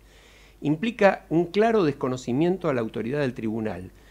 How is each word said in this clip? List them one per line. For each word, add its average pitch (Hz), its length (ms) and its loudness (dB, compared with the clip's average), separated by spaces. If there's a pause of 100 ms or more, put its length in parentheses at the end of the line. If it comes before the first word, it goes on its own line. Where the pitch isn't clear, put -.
(600)
implica 196 680 2
un 170 180 2
claro 214 360 2
desconocimiento 143 840 0
a 139 60 2
la 120 60 0
autoridad 113 400 -4
del 131 140 -2
tribunal, 107 560 -6 (200)